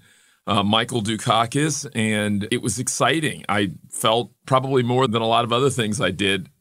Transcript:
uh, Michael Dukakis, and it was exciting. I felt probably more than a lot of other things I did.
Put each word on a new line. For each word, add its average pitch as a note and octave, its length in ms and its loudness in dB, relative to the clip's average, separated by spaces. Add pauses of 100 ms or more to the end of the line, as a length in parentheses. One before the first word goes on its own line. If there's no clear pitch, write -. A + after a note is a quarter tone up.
(460)
uh, G2+ 160 0
Michael A2+ 380 0
Dukakis, B2 920 0
and G#2 560 0
it B2 100 -2
was A#2+ 180 -4
exciting. B2+ 720 -2
I G2+ 220 0 (180)
felt A#2 440 0 (120)
probably C3 380 2
more B2 260 2
than A2+ 140 0
a A2+ 40 0
lot A2+ 180 4
of A#2 100 0
other C3 160 4
things G#2+ 320 -2
I F#2 80 2
did. G2 400 -2 (100)